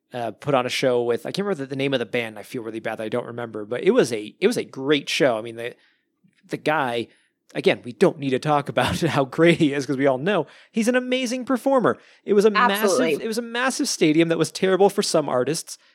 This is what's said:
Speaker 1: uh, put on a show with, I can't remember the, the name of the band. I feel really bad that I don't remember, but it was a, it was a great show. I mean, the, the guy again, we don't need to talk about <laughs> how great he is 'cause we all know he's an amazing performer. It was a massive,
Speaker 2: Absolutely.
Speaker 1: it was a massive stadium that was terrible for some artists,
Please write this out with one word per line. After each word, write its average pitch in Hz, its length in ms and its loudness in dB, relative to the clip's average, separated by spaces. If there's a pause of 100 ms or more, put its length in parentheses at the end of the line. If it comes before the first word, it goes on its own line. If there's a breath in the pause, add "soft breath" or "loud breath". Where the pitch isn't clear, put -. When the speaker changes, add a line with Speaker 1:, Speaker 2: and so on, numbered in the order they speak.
(140)
Speaker 1:
uh, 117 180 -6
put 143 220 -4
on 123 140 2
a - 20 -4
show 123 320 0
with, 120 240 -2
I 127 60 -8
can't 190 160 -4
remember 151 160 -4
the, 131 60 -10
the 139 60 -8
name 139 180 0
of 127 60 0
the 117 60 -2
band. 110 320 -6
I 101 60 -16
feel 127 180 -10
really 110 180 -10
bad 110 200 -8
that 110 40 -6
I 110 60 -6
don't 120 160 -4
remember, 117 400 -10
but 120 180 -6
it 185 80 4
was 175 220 2
a, 107 260 -8
it 180 60 0
was 220 120 2
a 110 60 -2
great 139 460 -2
show. 123 300 2
I - 20 -6
mean, 117 140 -12
the, 117 200 -10 (720)
the - 100 -8
guy 123 500 -2 (480 soft breath)
again, 131 280 0
we 120 100 -12
don't 165 260 2
need 139 120 -4
to 127 80 0
talk 147 300 0
about 120 320 0
<laughs> - 0 -
how 143 240 2
great 160 340 4
he 139 140 4
is 143 120 -4
'cause 139 120 -2
we 139 100 2
all 131 100 2
know 170 300 -2 (240 loud breath)
he's 220 160 -2
an 247 80 0
amazing 254 500 -2
performer. 247 520 2 (260 soft breath)
It - 100 0
was 208 120 6
a 220 40 8
massive, 214 360 2
Speaker 2:
Absolutely. 165 380 2
Speaker 1:
it 226 40 -6
was 220 100 -4
a 240 60 -4
massive 233 440 -4
stadium 165 420 2
that 160 80 0
was 160 140 -2
terrible 190 380 2
for 202 120 -2
some 151 280 0
artists, 131 480 -2 (180 soft breath)